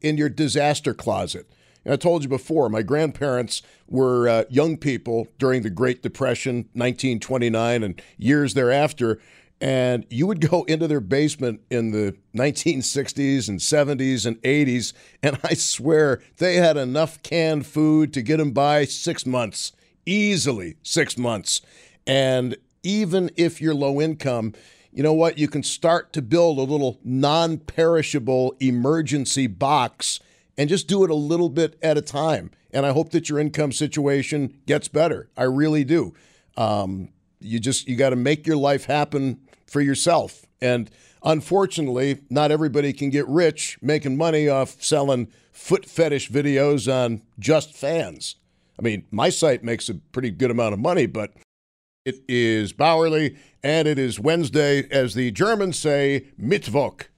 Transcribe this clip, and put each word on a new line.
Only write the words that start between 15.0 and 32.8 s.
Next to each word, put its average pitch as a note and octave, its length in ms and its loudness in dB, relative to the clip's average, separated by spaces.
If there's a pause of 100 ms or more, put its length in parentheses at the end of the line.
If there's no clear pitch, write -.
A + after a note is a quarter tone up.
and C#3+ 220 0
I D#3+ 120 -2
swear D3 680 2 (140)
they F3+ 180 2
had E3+ 220 4
enough C#3+ 480 -2
canned D#3+ 420 0
food D#3 460 2
to C3+ 100 -4
get D3 160 2
'em D3 140 0
by C#3+ 320 2
six - 420 -6
months, B2 460 -4 (340)
easily C#3+ 800 0
six - 340 -2
months. A#2 420 -2 (460)
And C3 500 2 (300)
even F#3 480 0
if E3 280 0
you're D#3 120 0
low C#3 240 0
income, C#3 540 -2 (400)
you C3+ 100 -4
know D#3 120 4
what? D#3+ 240 2
You D3 100 2
can C#3+ 140 -6
start - 500 0
to D3+ 80 -6
build D#3 380 2
a C3+ 120 0
little C#3+ 320 -2
non-perishable D3 1600 0
emergency C3+ 840 0
box B2+ 720 -2 (380)
and C#3+ 100 0
just F3+ 180 0
do G3 160 2
it F#3 60 4
a D#3+ 60 0
little E3 340 0
bit D#3 340 -2
at D#3 140 2
a D3 60 0
time. C#3+ 480 -4 (200)
And C#3 140 0